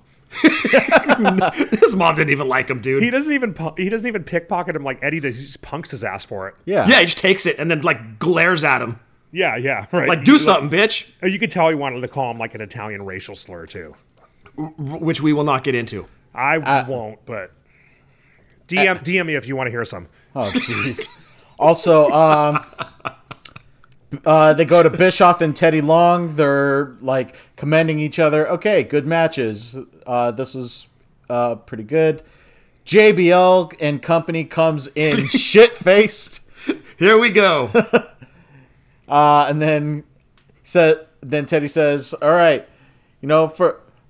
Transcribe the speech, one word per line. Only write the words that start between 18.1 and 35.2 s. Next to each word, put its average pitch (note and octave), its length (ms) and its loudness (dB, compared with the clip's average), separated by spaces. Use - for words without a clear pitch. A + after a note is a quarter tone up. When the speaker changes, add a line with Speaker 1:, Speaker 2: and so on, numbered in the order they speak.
Speaker 2:
D F3 100 -4
M, F#3 200 2
Speaker 3:
uh, - 40 -16
Speaker 2:
D E3+ 180 -4
M F3 80 -2
me D#3 80 -4
if A#2+ 120 -6
you C3+ 80 -6
wanna C3 160 -6
hear A#2 140 -6
some. F2+ 220 -14
Speaker 3:
Oh, A#2 180 -4
jeez. A#2+ 540 -6
Also, D#3 520 4
um, D3+ 520 2
uh, D#3 280 6
they D#3 120 2
go E3+ 160 6
to E3 80 6
Bischoff F3 520 4
and D#3 140 -2
Teddy D#3+ 260 2
Long. E3+ 540 2
They're, C#3 680 0
like, C3 340 -4
commending D#3 440 0
each D3+ 200 -6
other. D3+ 300 2
"Okay, F3 340 0
good C#3+ 220 -2
matches. C3 720 -2
Uh, A#2+ 240 0
this B2 240 -10
was, B2 320 -12
uh, A#2+ 260 -2
pretty A2+ 280 -14
good." D#3 400 -2
J G#3+ 280 6
B F3 180 2
L F#3 500 4
and D3 220 -4
company E3 420 -2
comes D#3 520 -2
in D3 320 0